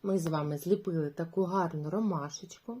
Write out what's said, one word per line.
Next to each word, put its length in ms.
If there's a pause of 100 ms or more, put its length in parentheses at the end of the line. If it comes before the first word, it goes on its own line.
Ми 160
з 80
вами 300
зліпили 520
таку 340
гарну 460
ромашечку. 920